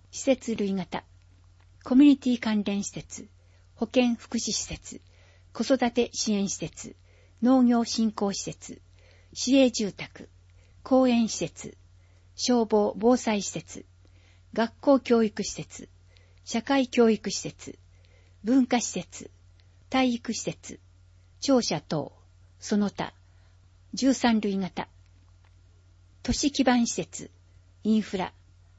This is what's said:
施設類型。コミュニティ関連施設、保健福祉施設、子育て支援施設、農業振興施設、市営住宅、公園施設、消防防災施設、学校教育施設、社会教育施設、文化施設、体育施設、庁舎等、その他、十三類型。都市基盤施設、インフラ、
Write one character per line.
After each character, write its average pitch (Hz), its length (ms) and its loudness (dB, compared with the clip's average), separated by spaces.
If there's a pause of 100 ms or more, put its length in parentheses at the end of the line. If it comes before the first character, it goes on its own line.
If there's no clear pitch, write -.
(120)
施 - 120 -14
設 254 340 0
類 202 160 -2
型。 - 320 -6 (800)
コ 254 100 -2
ミ 285 120 10
ュ - 40 10
ニ 269 80 6
テ 254 120 -2
ィ 240 100 -2
関 214 240 0
連 202 180 -2
施 - 80 -10
設、 - 380 -16 (460)
保 233 120 -4
健 247 280 2
福 - 240 -8
祉 214 140 -6
施 - 120 -6
設、 - 380 -14 (500)
子 - 100 -6
育 247 280 2
て 240 220 0
支 - 200 -4
援 196 160 0
施 - 80 -6
設、 - 400 -12 (460)
農 254 200 4
業 240 220 4
振 226 260 -2
興 202 220 -4
施 - 100 -10
設、 - 380 -14 (540)
市 254 220 0
営 262 140 6
住 208 220 -4
宅、 - 360 -16 (540)
公 262 260 4
園 233 200 2
施 - 80 -8
設、 - 400 -10 (580)
消 240 300 2
防 214 320 2
防 233 200 4
災 214 260 -2
施 - 80 -8
設、 - 340 -12 (720)
学 233 260 -2
校 277 200 4
教 233 220 2
育 208 220 -2
施 - 80 -8
設、 - 360 -14 (560)
社 - 180 -4
会 277 260 0
教 233 220 4
育 208 200 -2
施 - 80 -8
設、 - 400 -14 (640)
文 247 240 2
化 240 140 0
施 - 100 -6
設、 - 400 -12 (580)
体 262 260 0
育 233 200 -8
施 - 80 -8
設、 - 380 -12 (600)
庁 254 220 2
舎 160 180 -4
等、 147 320 -6 (460)
そ - 180 -4
の 202 140 0
他、 - 240 -10 (800)
十 254 180 2
三 233 280 2
類 196 180 -2
型。 185 300 -6 (1400)
都 247 80 -2
市 285 180 0
基 277 140 0
盤 247 240 2
施 - 60 -8
設、 - 360 -10 (540)
イ 220 140 2
ン 208 40 0
フ - 160 -8
ラ、 175 140 -6 (460)